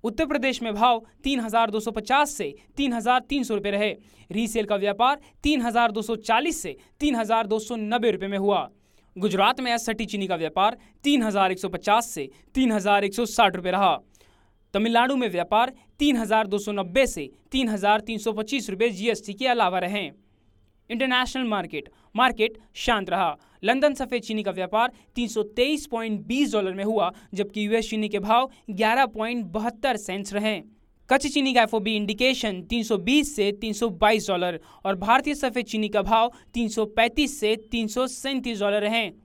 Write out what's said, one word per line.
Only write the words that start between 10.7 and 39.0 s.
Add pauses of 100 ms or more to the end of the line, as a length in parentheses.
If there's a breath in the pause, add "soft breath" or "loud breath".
तीन
हज़ार
एक
सौ
पचास
से (280 soft breath)
तीन
हज़ार
एक
सौ
साठ
रुपए
रहा। (760 soft breath)
तमिलनाडु
में
व्यापार (260 soft breath)
तीन
हज़ार
दो
सौ
नब्बे
से (220 soft breath)
तीन
हज़ार
तीन
सौ
पच्चीस
रुपए
जीएसटी
के
अलावा
रहे। (840)
इंटरनेशनल
मार्केट, (260 soft breath)
मार्केट (180 soft breath)
शांत
रहा। (280 soft breath)
लंदन
सफेद
चीनी
का
व्यापार (240 soft breath)
तीन
सौ (120)
तेईस
पॉइंट
बीस
डॉलर
में
हुआ, (220 loud breath)
जबकि
यूएस
चीनी
के
भाव (220 soft breath)
ग्यारह
पॉइंट
बहत्तर
सेंट्स
रहे। (480)
कच्ची
चीनी
का
एफ़ओबी
इंडिकेशन
तीन
सौ
बीस
से (100)
तीन
सौ
बाईस
डॉलर (260 loud breath)
और
भारतीय
सफेद
चीनी
का
भाव (220 loud breath)
तीन
सौ (100)
पैंतीस
से (160)
तीन
सौ
सैंतीस
डॉलर
रहे। (220)